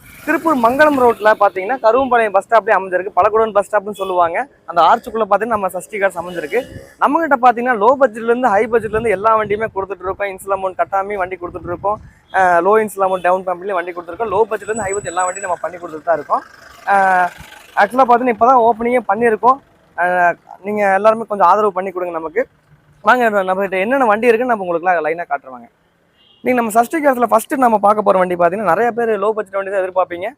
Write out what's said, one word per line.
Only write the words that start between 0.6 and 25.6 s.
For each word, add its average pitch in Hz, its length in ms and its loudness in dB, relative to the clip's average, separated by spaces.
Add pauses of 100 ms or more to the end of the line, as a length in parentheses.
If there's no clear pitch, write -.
ரோட்ல 220 380 2
பாத்தீங்கன்னா, 202 420 0
கருவம்பாளையம் 233 560 2
பஸ் 196 120 2
ஸ்டாப்லயே 214 280 2
அமைஞ்சிருக்கு. 185 400 -2
பழக்கூடன் 214 400 2
பஸ் 196 120 0
ஸ்டாப்னு 208 300 -4
சொல்லுவாங்க. 180 400 0 (300)
அந்த 170 160 -2
ஆர்ச்சுக்குள்ள 220 440 2
பாத்தீங்கன்னா, 208 320 0
நம்ம 190 140 -2
சஷ்டி 185 260 -10
கார்ஸ் 190 200 0
அமைஞ்சிருக்கு. 170 420 -6 (400)
நம்ம 277 200 2
கிட்ட 294 180 0
பாத்தீங்கன்னா, 240 400 2
லோ 208 180 4
பட்ஜெட்ல 233 340 0
இருந்து 247 200 2
ஹை 202 140 2
பட்ஜெட்ல 220 320 -2
இருந்து 226 180 0
எல்லா 214 200 2
வண்டியுமே 214 340 -2
கொடுத்துட்டு 190 360 -8
இருக்கோம். 196 240 -6
இன்சூரன்ஸ் 196 280 -6
அமௌண்ட் 190 220 -6
கட்டாம 196 400 -4
வண்டி 185 200 -6
கொடுத்துட்டு 175 320 -12
இருக்கோம். 196 280 -6 (340)
அஹ், 180 280 4
லோ 196 140 4
இன்சூரன்ஸ் 214 300 0
அமௌண்ட் 185 200 -2
டவுன் 185 200 0
பேமெண்ட்லயே 180 320 -6
வண்டி 175 160 -6
கொடுத்துட்டு 170 220 -12
இருக்கோம். 214 180 -6
லோ 202 120 2
பட்ஜெட்ல 202 260 -8
இருந்து 220 160 -6
ஹை 190 60 -6
பட்ஜெட் 196 200 -8
எல்லா 185 120 -2
வண்டியும் 185 240 -6
நம்ம 170 120 -4
பண்ணி 170 180 -10
கொடுத்துட்டு 160 300 -14
தான் 165 100 2
இருக்கோம். 208 240 -4 (440)
அஹ், 190 420 2 (480)
ஆக்சுவலா 220 300 2
பாத்தீங்கன்னா, 240 300 2
இப்பதான் 240 260 4
ஓப்பனிங்கே 233 440 0
பண்ணியிருக்கோம். 226 520 2 (380)
அஹ், 175 380 2 (280)
நீங்க 208 200 -2 (100)
எல்லாருமே 208 340 2
கொஞ்சம் 196 220 2
ஆதரவு 208 240 4
பண்ணி 185 180 -6
கொடுங்க 180 240 -6
நமக்கு. 160 280 -6 (600)
வாங்க, 240 200 4 (120)
நம்ம 185 240 -2
கிட்ட 190 180 -2
என்னென்ன 247 280 0
வண்டி 214 200 2
இருக்குன்னு 240 260 2
நம்ம 202 120 -4
உங்களுக்கு 170 380 0
லைனா 156 220 -4
காட்டுறோம். 135 280 -8
வாங்க. 120 160 -18 (760)